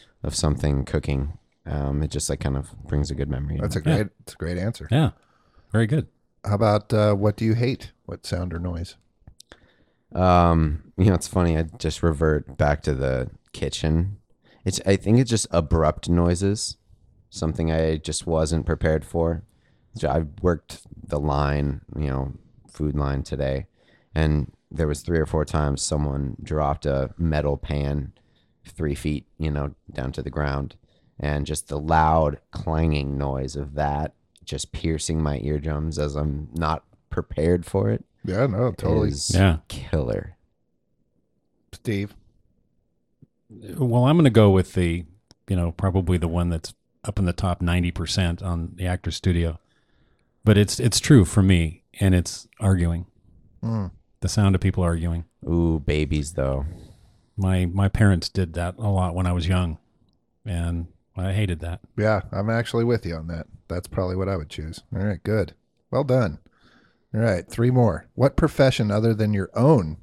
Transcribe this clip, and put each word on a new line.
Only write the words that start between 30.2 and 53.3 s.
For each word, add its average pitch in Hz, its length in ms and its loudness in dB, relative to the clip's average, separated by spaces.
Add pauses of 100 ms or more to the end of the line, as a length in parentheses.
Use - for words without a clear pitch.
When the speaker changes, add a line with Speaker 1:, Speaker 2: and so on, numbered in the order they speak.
Speaker 1:
the 67 80 -10
ground, 69 460 -4 (440)
and 73 260 -2
just 73 220 -6
the 71 120 -6
loud 78 600 2 (120)
clanging 76 680 -2
noise 67 380 -6
of 71 180 -10
that 73 400 -4 (320)
just - 260 -10
piercing 80 500 -4
my 73 180 -2
eardrums 76 600 -4
as 73 160 -4
I'm 73 380 -4
not 78 300 -4 (260)
prepared 85 560 0
for 101 240 -2
it 110 140 -2 (200)
Speaker 2:
Yeah, 104 240 -2
no, 113 240 -2
totally. 80 380 0
Speaker 1:
is 73 240 -4
Speaker 3:
Yeah. 87 240 4 (100)
Speaker 1:
killer. 58 680 -4 (1300)
Speaker 2:
Steve? 104 440 -6 (1300)
Speaker 3:
Well, 123 560 0
I'm 156 120 6
gonna 151 120 8
go 107 220 10
with 92 220 4
the, 87 320 0 (420)
you 98 80 -2
know, 85 160 0
probably 90 460 2
the 85 100 0
one 87 220 0
that's 82 240 -4 (300)
up - 140 -6
in 98 80 2
the 87 80 2
top 90 280 -2
ninety 87 300 2
percent 87 520 -2
on 85 320 -4
the 92 100 -6
Actors 90 300 -4
Studio. 85 440 0 (840)
But 107 120 6
it's, 101 220 2
it's 117 220 0
true 117 240 8
for 101 180 4
me, 85 400 4 (160)
and 95 160 6
it's - 320 -2 (140)
arguing. 87 440 2 (560)